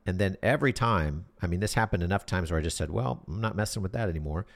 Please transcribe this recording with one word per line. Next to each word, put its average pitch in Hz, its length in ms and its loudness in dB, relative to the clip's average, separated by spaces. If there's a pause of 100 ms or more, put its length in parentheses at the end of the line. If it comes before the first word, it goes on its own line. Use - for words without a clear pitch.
and 92 140 0
then 95 240 2
every 135 300 4
time, 85 520 0 (160)
I 92 60 2
mean, 87 120 0
this 104 140 0
happened 107 300 2
enough 95 220 2
times 90 260 -2
where 80 80 2
I 78 40 2
just 80 140 -2
said, 78 120 -2
"Well, 113 380 -2
I'm 95 140 -4
not 110 140 -2
messing 107 260 -2
with 95 120 -4
that 113 160 -2
anymore." 78 360 -4 (100)